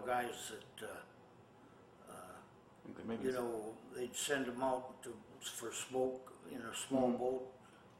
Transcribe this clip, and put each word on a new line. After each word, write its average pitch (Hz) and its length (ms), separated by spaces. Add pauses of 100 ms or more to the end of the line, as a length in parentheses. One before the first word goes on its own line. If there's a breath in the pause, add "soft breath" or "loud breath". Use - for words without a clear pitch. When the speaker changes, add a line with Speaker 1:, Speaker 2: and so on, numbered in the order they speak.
Speaker 1:
guys 120 460
that, 104 360
uh, - 1200
uh, - 20
Speaker 2:
I - 720
think - 120
they - 80
maybe 113 180
Speaker 1:
you 131 60
Speaker 2:
s- 127 60
Speaker 1:
know, 113 380 (220)
they'd 123 200
send 135 320
'em 123 140
out 127 420
to, 120 100 (280)
for - 300
smoke 127 600 (200)
in 123 100
a 113 140
small 127 340
Speaker 2:
Mm-hmm. 117 80
Speaker 1:
boat. 127 360 (460 loud breath)